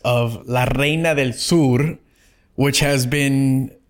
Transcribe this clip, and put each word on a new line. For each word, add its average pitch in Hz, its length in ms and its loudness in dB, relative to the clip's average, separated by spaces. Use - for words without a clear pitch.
of 120 440 -2
La 123 160 -2
Reina 156 380 0
del 135 180 0
Sur, 143 640 0
which 139 240 0
has 143 260 0
been 135 680 0